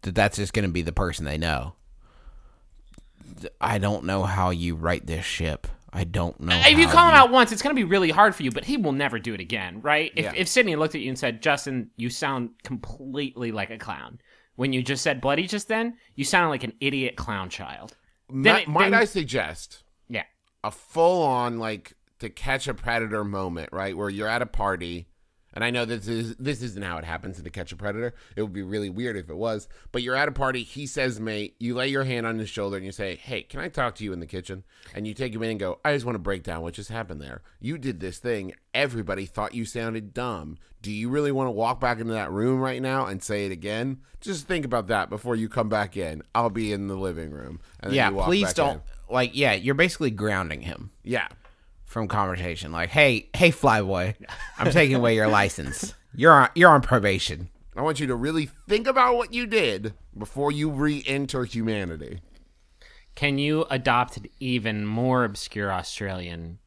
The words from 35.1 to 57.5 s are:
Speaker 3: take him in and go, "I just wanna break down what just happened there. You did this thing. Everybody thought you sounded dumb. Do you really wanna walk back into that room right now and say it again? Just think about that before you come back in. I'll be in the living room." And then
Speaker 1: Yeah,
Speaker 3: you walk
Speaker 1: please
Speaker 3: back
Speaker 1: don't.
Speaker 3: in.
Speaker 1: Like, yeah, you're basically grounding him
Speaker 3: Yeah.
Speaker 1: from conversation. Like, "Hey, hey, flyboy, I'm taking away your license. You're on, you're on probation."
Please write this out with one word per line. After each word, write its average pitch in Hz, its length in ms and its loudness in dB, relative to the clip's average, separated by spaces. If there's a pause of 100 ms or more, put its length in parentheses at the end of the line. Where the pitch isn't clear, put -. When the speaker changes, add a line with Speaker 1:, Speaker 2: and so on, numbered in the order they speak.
Speaker 3:
take 127 220 -6
him 113 80 -4
in 113 80 -2
and 107 80 -4
go, 92 240 -4
"I 147 100 2
just 127 120 -2
wanna 117 140 -4
break 90 240 -4
down 82 180 -6
what 85 140 -8
just 101 140 -14
happened 92 320 -10
there. 67 200 -14 (180)
You 147 180 -6
did 123 220 -6
this 92 200 -10
thing. 104 340 -4 (200)
Everybody 113 520 -2
thought 104 280 -6
you 117 120 -6
sounded 113 480 -6
dumb. 98 440 -8 (240)
Do 101 100 -10
you 107 180 -4
really 143 220 2
wanna 131 200 0
walk 113 300 0
back 120 180 0
into 113 140 -4
that 98 180 -4
room 120 280 2
right 131 220 -2
now 131 260 0
and 95 160 -8
say 104 220 -2
it 95 60 -4
again? 110 480 -6 (220)
Just 175 260 -8
think 170 180 -2
about 117 220 -2
that 101 220 0
before 113 260 -4
you 110 140 -2
come 113 200 0
back 101 280 -2
in. 78 240 -6 (120)
I'll 117 160 2
be 107 220 -2
in 101 160 -2
the 98 100 -4
living 82 340 -6
room." 73 280 -12 (220)
And 98 100 -4
then 135 40 0
Speaker 1:
Yeah, 117 140 4
Speaker 3:
you 98 60 -4
walk 95 120 2
Speaker 1:
please 98 200 2
Speaker 3:
back 90 80 -2
Speaker 1:
don't. 143 200 2
Speaker 3:
in. - 60 -12 (280)
Speaker 1:
Like, 123 260 0
yeah, 131 180 4
you're 104 220 0
basically 160 360 2
grounding 95 500 -2
him 82 280 -10 (140)
Speaker 3:
Yeah. 113 240 -2 (580)
Speaker 1:
from 113 220 -6
conversation. 90 640 -2
Like, 85 180 -4
"Hey, 131 460 4
hey, 175 160 6
flyboy, 98 640 2 (420)
I'm - 140 2
taking 143 240 6
away 120 200 4
your 107 120 4
license. 98 640 0 (220)
You're 156 180 10
on, 135 220 10
you're 170 160 12
on 143 100 10
probation." 95 680 0 (260)